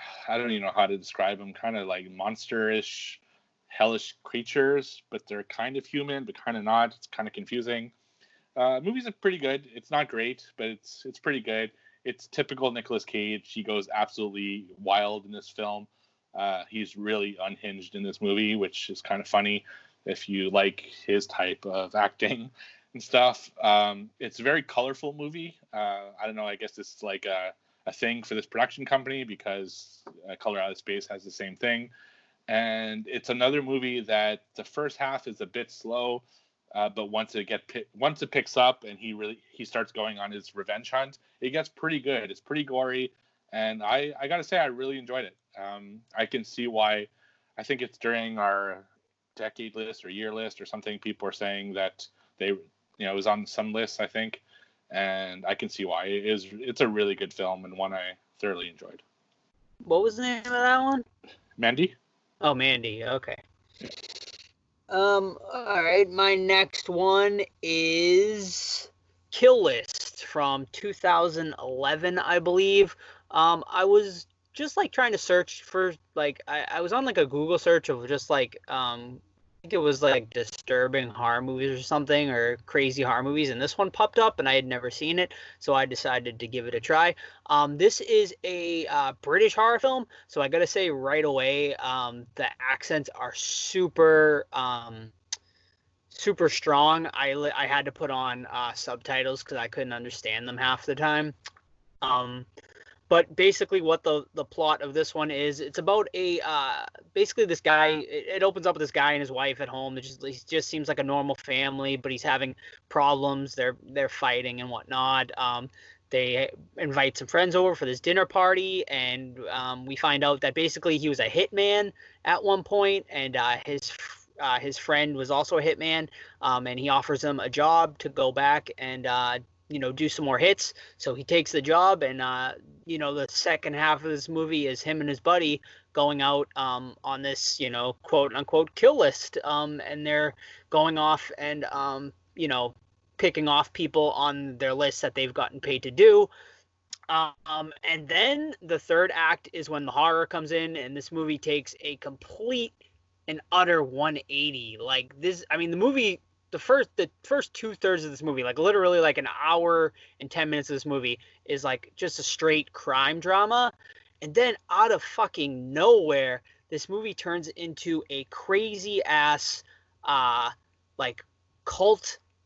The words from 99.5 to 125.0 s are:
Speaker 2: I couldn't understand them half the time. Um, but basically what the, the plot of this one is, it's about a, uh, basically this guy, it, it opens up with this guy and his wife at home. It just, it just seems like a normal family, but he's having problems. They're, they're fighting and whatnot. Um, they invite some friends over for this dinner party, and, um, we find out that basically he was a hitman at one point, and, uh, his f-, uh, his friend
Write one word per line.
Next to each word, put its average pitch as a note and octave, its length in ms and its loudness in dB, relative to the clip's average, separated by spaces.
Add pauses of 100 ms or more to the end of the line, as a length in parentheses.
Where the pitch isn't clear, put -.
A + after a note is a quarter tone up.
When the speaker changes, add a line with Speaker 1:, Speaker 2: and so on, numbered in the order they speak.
Speaker 2:
I A#2 80 -4
couldn't B2 280 -8
understand A#2+ 520 -8
them B2 120 -10
half B2+ 280 0
the C#3+ 80 -2
time. D3+ 400 0 (680)
Um, B2+ 440 -2 (640)
but E3+ 260 6
basically F#3+ 460 4
what D#3+ 200 2
the, D3+ 300 0
the - 140 -6
plot D#3 340 0
of C#3+ 140 -8
this D#3 200 0
one D#3 160 -2
is, C#3+ 300 -2
it's C#3+ 180 -6
about G3 360 2
a, F3+ 260 -2
uh, C3+ 460 -2 (260)
basically G#3+ 320 2
this E3+ 160 0
guy, D#3 280 6
it, D3+ 380 -4 (100)
it F#3 60 0
opens F#3+ 240 2
up E3+ 80 4
with D3+ 60 -8
this D3 100 -2
guy D3 220 4
and C#3+ 80 0
his C3+ 100 -6
wife C3+ 300 -2
at C3+ 80 -6
home. C3 300 -8
It - 20 -8
just, C3+ 240 -14
it C3+ 240 -10
just D#3+ 200 -2
seems D3+ 200 -6
like D3+ 100 -2
a C#3 60 -2
normal C#3 300 0
family, C3+ 640 -2
but C3 140 -8
he's B2 120 -8
having C3 340 0 (320)
problems. C#3 640 2
They're, B2+ 280 -2
they're C3+ 260 -2
fighting B2 540 -2
and B2 80 -10
whatnot. C3 680 0
Um, B2 320 -2 (400)
they B2+ 420 0 (280)
invite C#3 400 0
some C3 100 -10
friends F3 260 4
over F3+ 200 6
for D#3 100 -4
this B2+ 160 -4
dinner F3+ 240 4
party, F#3+ 640 2
and, B2+ 500 -4 (120)
um, B2+ 340 -6
we C3+ 120 -8
find C#3+ 280 2
out C#3+ 160 4
that C3+ 140 0
basically D#3+ 420 0
he D3 140 0
was C3 100 0
a A2 80 2
hitman G3+ 640 2 (320)
at E3+ 180 2
one G3 220 2
point, G3+ 460 2
and, C3 260 -4
uh, B2 300 0
his C#3+ 240 -6
f-, - 360 -16 (140)
uh, B2+ 180 0
his C3+ 200 -6
friend D3 360 2